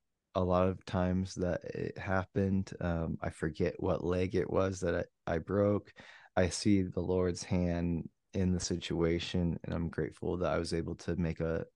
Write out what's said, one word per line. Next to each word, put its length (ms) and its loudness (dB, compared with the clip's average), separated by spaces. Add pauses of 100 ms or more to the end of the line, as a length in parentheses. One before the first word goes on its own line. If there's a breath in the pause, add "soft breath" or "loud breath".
(360)
a 80 2
lot 240 4
of 180 -4
times 500 0
that 280 -2
it 340 -6
happened. 760 0 (100)
Um, 400 -2
I 80 -4
forget 520 -2
what 220 0
leg 320 0
it 140 2
was 320 0
that 260 0 (200)
I, 80 2
I 20 2
broke. 540 2 (440 loud breath)
I 140 4
see 340 2
the 160 -4
Lord's 440 0
hand 680 0 (240)
in 180 2
the 80 2
situation, 1040 0
and 100 -6
I'm 160 -2
grateful 480 -4
that 140 0
I 80 0
was 140 -4
able 220 -2
to 200 -6
make 240 -2
a, 260 -2 (100)